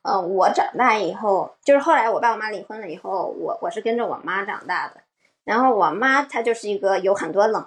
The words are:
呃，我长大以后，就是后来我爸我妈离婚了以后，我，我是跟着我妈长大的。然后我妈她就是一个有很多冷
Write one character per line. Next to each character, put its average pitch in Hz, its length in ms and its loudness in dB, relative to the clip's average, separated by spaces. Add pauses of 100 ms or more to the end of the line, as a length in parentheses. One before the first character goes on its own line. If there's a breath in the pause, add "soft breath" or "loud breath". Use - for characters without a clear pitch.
呃， - 180 -2
我 185 300 2
长 - 260 -2
大 233 200 4
以 185 160 -2
后， 202 500 -2
就 277 120 6
是 277 60 4
后 320 140 2
来 233 140 2
我 190 120 0
爸 233 100 2
我 220 60 0
妈 214 140 -6
离 196 120 -10
婚 214 180 -12
了 202 80 -12
以 156 80 -10
后， 190 300 -4 (120)
我， 160 220 -6
我 175 100 -4
是 214 120 -8
跟 226 140 0
着 233 100 -2
我 139 160 -4
妈 190 220 -4
长 - 220 -10
大 160 220 -4
的。 - 140 -20 (420)
然 220 160 0
后 262 140 4
我 175 160 4
妈 269 320 2
她 277 180 -6
就 233 140 0
是 214 140 -10
一 202 100 -2
个 190 200 2
有 190 160 2
很 165 160 -6
多 196 160 4
冷 208 200 0